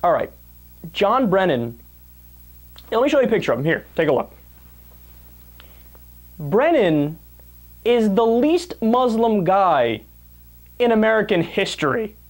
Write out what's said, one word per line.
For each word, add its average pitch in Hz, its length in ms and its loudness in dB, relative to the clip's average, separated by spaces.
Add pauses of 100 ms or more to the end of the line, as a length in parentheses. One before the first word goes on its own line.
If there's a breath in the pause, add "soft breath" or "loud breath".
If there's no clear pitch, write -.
All 180 80 2
right. 135 200 -2 (640)
John 220 360 0
Brennan. 143 500 0 (1120)
Let 233 100 0
me 285 80 2
show 294 100 2
you 247 80 2
a - 20 -2
picture 196 220 -2
of 117 80 0
him. 139 60 -4
Here, 160 200 -2 (100)
take - 120 0
a 151 60 2
look. - 200 -4 (2000 loud breath)
Brennan 165 760 0 (680)
is 220 300 2
the 226 120 2
least 285 560 0
Muslim 226 600 0
guy 160 580 0 (800)
in 240 120 2
American 214 500 2
history. 160 760 -4 (140)